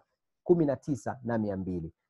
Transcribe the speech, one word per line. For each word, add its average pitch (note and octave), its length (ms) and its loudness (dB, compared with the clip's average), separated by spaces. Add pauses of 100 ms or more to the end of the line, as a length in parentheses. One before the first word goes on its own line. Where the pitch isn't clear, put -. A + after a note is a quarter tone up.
(440)
kumi E3+ 220 6
na C#3 100 0
tisa A#2+ 480 -6
na A#2 140 0
mia G#2 200 0
mbili. F2+ 360 -4 (160)